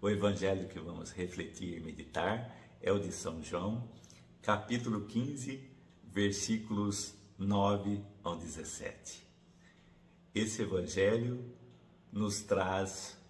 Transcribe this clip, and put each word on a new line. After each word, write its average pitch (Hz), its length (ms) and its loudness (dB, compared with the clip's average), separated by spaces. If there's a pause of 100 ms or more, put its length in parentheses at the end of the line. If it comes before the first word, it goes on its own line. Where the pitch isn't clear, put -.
O 101 80 4
evangelho 95 580 4
que 90 120 -8
vamos 85 320 -8
refletir 87 640 -6
e - 20 -8
meditar 80 800 -4 (240)
é 92 100 2
o 101 60 4
de 95 140 -2
São 80 320 -6
João, 104 440 -2 (540)
capítulo 110 640 0
quinze, 135 640 -2 (340)
versículos 101 1080 0 (240)
nove 101 680 4 (200)
ao 87 120 -2
dezessete. - 880 -10 (1080)
Esse 107 300 2
evangelho 101 920 2 (580)
nos 104 300 0
traz 95 760 0 (140)